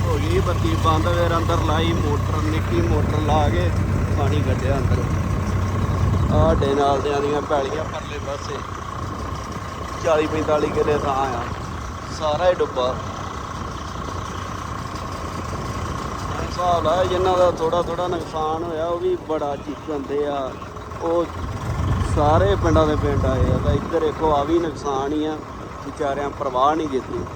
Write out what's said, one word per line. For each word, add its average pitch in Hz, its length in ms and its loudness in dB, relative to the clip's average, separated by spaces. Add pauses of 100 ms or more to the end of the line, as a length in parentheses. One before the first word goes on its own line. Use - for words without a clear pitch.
ਹੋ - 140 2
ਗਈ 160 280 2
ਬੱਤੀ 165 280 2 (100)
ਬੰਦ। 160 240 4
ਫਿਰ 170 280 2
ਅੰਦਰ 165 300 2
ਲਾਈ 165 280 2
ਮੋਟਰ, 147 500 0
ਨਿੱਕੀ 156 360 2
ਮੋਟਰ 151 460 2
ਲਾ 151 220 4
ਕੇ 170 220 2 (480)
ਪਾਣੀ 151 240 4
ਕੱਢਿਆ - 340 2
ਅੰਦਰ। - 260 2 (1300)
ਆਹ 156 140 6
ਸਾਡੇ 147 260 2
ਨਾਲ 139 260 2
ਦਿਆਂ 143 200 0
ਦੀਆਂ 143 220 0
ਪੈਲੀਆਂ 143 420 -2
ਪਰਲੇ 147 420 -8
ਪਾਸੇ 139 300 -6 (1500)
ਚਾਲੀ 156 220 4
ਪੰਤਾਲੀ 151 440 0
ਕਿੱਲੇ 151 280 2
ਥਾਂ 135 160 0
ਆ, 135 280 -2 (760)
ਸਾਰਾ 156 300 2
ਹੀ 180 60 4
ਡੁੱਬਾ। 131 400 0 (3500)
ਹਿਸਾਬ 175 440 0
ਲਾ, 175 200 4
ਜਿਨ੍ਹਾਂ 185 340 2
ਦਾ 180 120 8
ਥੋੜ੍ਹਾ 170 320 0
ਥੋੜ੍ਹਾ 170 260 -2
ਨੁਕਸਾਨ 160 560 -2
ਹੋਇਆ, 165 220 -4
ਉਹ 175 140 -2
ਵੀ 180 160 0 (120)
ਬੜਾ 147 280 -2
ਚੀਕਣਦੇ 143 680 -4
ਆ। 139 240 -2 (520)
ਉਹ 165 220 2 (920)
ਸਾਰੇ 165 380 4 (100)
ਪਿੰਡਾਂ 156 220 4
ਦੇ 147 100 2
ਪਿੰਡ 139 300 0
ਆਏ 127 260 2
ਆ, 131 120 2
ਤਾਂ 143 80 2
ਇੱਧਰ 165 280 0
ਦੇਖੋ, 156 340 2
ਆ 143 100 2
ਵੀ 165 140 2
ਨੁਕਸਾਨ 143 540 -2
ਹੀ 151 140 0
ਆ, 156 100 -4 (500)
ਵਿਚਾਰਿਆਂ 139 440 -2
ਪਰਵਾਹ 135 460 2
ਨਹੀਂ 160 120 -2
ਕੀਤੀ। 104 360 -4 (120)